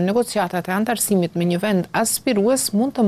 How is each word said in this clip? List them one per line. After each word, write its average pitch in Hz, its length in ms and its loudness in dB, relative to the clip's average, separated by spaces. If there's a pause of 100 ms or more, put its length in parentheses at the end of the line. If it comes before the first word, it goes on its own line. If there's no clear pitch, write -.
negociatat 196 640 -2
e 185 80 -2
antarësimit 208 580 0
me 175 140 0
një 175 160 0
vend 190 260 0
aspirues 226 800 0
mund 240 240 0
të 240 120 2